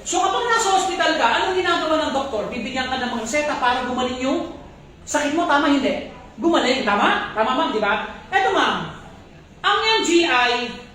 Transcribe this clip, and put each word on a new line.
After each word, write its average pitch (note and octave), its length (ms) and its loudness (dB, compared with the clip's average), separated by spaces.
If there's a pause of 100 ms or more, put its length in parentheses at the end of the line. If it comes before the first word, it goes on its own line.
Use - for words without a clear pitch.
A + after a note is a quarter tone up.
So, F4 160 -2
kapag G4 240 0
nasa G4 320 2
ospital F4 400 0
ka, - 100 2 (140)
anong F#4 160 0
ginagawa D#4+ 480 0
ng C4+ 80 -2
doktor? G#3+ 400 -4
Bibigyan B3+ 400 -4
ka B3+ 80 -4
ng A#3 160 -4
mga A3 80 -4
reseta D4 320 -2
para B3+ 320 0
gumaling B3+ 320 -2
yung D4 400 -2 (480)
sakit C#4+ 240 0
mo. E4+ 160 0
Tama, D4 240 4
hindi? - 400 0 (240)
Gumaling. B3 480 2
Tama? A#3+ 480 2
Tama, A3+ 180 0 (140)
ma'am, C4+ 80 -2
di G#3+ 80 0
ba? - 320 -2 (160)
Eto, G4 240 2
ma'am. F3+ 400 0 (720)
Ang G#4 140 2 (100)
M A4 160 4
G E4+ 240 4
I A#3+ 400 2 (260)